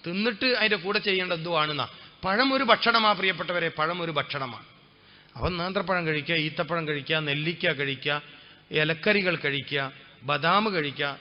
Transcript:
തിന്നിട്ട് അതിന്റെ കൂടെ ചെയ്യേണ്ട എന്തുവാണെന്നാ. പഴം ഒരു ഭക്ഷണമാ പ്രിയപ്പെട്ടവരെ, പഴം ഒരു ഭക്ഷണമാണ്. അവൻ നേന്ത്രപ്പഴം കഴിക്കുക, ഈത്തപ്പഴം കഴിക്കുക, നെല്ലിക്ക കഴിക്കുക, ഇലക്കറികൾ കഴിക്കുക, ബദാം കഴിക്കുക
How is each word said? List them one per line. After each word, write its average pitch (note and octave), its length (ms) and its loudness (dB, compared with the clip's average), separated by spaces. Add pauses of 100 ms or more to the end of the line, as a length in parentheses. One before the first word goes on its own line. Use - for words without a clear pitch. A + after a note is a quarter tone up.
തിന്നിട്ട് G3+ 400 -2
അതിന്റെ A3 300 2
കൂടെ G3+ 240 -2
ചെയ്യേണ്ട F#3 340 0
എന്തുവാണെന്നാ. D3+ 540 0 (380)
പഴം A#3 280 2
ഒരു C4+ 100 2
ഭക്ഷണമാ A3+ 500 6
പ്രിയപ്പെട്ടവരെ, F3 560 0
പഴം D#3+ 320 -2
ഒരു E3 100 -2
ഭക്ഷണമാണ്. C#3+ 540 -4 (680)
അവൻ D#3 220 -2
നേന്ത്രപ്പഴം F3+ 500 0
കഴിക്കുക, D#3 280 0
ഈത്തപ്പഴം D#3+ 520 -2
കഴിക്കുക, D3 300 -2
നെല്ലിക്ക D#3 540 0
കഴിക്കുക, C#3+ 500 -2 (500)
ഇലക്കറികൾ E3 640 2
കഴിക്കുക, C#3 560 -2 (320)
ബദാം E3 500 2
കഴിക്കുക C#3+ 480 -2